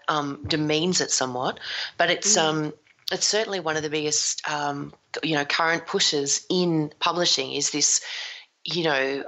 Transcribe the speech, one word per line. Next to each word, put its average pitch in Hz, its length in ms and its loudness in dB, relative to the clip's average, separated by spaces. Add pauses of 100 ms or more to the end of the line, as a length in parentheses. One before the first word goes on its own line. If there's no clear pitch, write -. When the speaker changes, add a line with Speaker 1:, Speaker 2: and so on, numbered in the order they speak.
Speaker 1:
um, 147 400 -2
demeans 156 540 2
it - 100 -2
somewhat, 131 480 -2 (380)
but 170 140 4
it's, - 240 2
Speaker 2:
Mm. 175 60 4
Speaker 1:
um, 156 320 2 (380)
it's 185 160 0
certainly 208 320 0
one 156 180 -2
of 151 60 -4
the 151 80 -2
biggest, 151 580 -2
um, 143 440 -4 (300)
you 160 120 0
know, 143 100 0
current 165 420 0
pushes 147 600 0
in 165 500 2
publishing 165 540 0
is 139 160 0
this, - 320 2 (600)
you 165 200 -2
know, 139 440 2